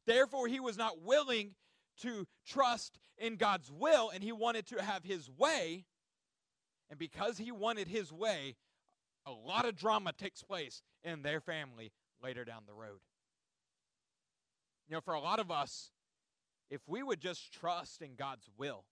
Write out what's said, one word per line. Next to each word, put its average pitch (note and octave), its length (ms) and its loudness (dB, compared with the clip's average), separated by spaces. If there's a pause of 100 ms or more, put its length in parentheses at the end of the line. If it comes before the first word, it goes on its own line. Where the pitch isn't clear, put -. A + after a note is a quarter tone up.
Therefore, B3+ 420 6
he B3+ 120 0
was A#3 180 -4
not G#3 240 -2
willing A3+ 540 4 (420)
to A3 300 -4 (180)
trust A#3+ 520 2 (200)
in A3+ 180 -2
God's F3+ 360 2
will, A3+ 380 6
and F#3 140 -6
he A3 80 -2
wanted A3+ 360 0
to A3 140 -4
have G3 220 -2
his F3 260 -6
way. F3+ 560 2 (1040)
And D3 80 -14
because F#3 400 -2
he A3+ 140 -6
wanted G#3+ 360 0
his F#3 240 -4
way, D#3+ 440 -2 (680)
a C#3 60 -8
lot D#3 340 0
of A3+ 100 0
drama F#3+ 380 2
takes - 280 -10
place D#3+ 400 -8 (220)
in D#3+ 180 -6
their D3 180 -2
family C3 520 -8 (280)
later B2 240 -6
down A2+ 220 -12
the G#2 80 -20
road. G#2 280 -14 (1900)
You D#3 80 -6
know, D#3+ 60 0
for F3 120 -4
a D3+ 80 0
lot F#3 180 2
of F#3 120 -4
us, D3 400 -2 (800)
if C#3 180 -8
we G3 140 -4
would B3 200 -2
just - 320 -8
trust E3+ 480 -4
in C3+ 140 -14
God's C3 420 -8
will, A#2+ 340 -6